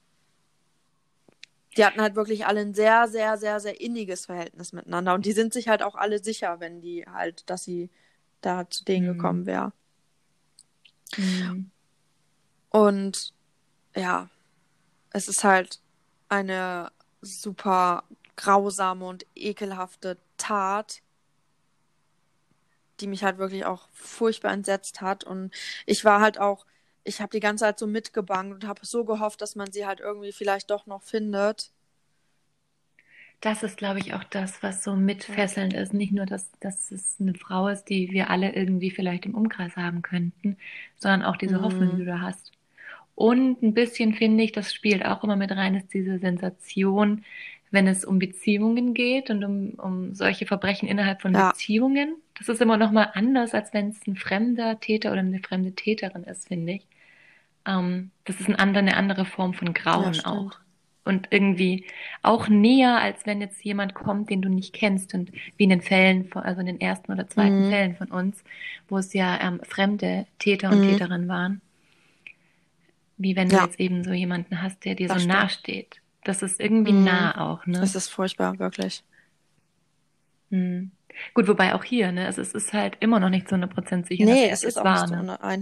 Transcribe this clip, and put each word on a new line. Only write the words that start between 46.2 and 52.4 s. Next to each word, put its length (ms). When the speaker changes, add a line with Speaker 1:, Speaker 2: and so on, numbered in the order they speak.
Speaker 2:
wenn 180
es 160
um 140
Beziehungen 760
geht 360
und 140
um, 340
um 360
solche 320
Verbrechen 420
innerhalb 340
von 120
Speaker 1:
Ja. 160
Speaker 2:
Beziehungen. 680
Das 100